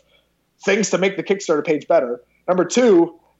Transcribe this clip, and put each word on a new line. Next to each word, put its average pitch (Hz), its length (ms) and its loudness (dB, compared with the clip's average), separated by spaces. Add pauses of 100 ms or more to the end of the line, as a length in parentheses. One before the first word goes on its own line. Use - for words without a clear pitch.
(640)
things 202 260 -2
to 202 80 -2
make 190 180 -2
the 165 60 -6
Kickstarter 180 420 -2
page 151 240 -2
better. 127 340 0 (260)
Number 180 160 0
two, 180 540 2 (220)